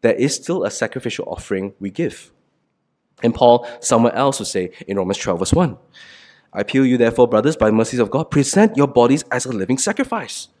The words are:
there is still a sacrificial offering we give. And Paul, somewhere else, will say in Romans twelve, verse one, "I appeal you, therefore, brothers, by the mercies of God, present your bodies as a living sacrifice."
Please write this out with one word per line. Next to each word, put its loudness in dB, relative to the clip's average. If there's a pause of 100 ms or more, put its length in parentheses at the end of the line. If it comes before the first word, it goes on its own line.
there 2
is 0
still -4
a -2
sacrificial -6
offering -6
we -8
give. -8 (920)
And 2
Paul, 4 (120)
somewhere 2
else, -2
will -8
say -6 (160)
in -4
Romans -2
twelve, -4
verse -2
one, 0 (800)
"I -4
appeal 2
you, 2
therefore, 4
brothers, 2
by 2
the 4
mercies 0
of 2
God, -4
present 2
your 2
bodies 4
as -4
a -10
living -2
sacrifice." -6 (120)